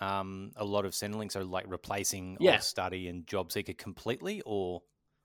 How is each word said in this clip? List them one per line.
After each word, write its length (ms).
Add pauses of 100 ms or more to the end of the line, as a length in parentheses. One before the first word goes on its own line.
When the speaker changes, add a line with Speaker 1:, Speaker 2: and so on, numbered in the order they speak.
Speaker 1:
um, 540
a 100
lot 200
of 80
Centrelink, 380
so, 120
like, 240
replacing 720
Speaker 2:
Yeah. 160
Speaker 1:
All 60
Study 460
and 200
JobSeeker 500
completely, 680
or? 380 (420)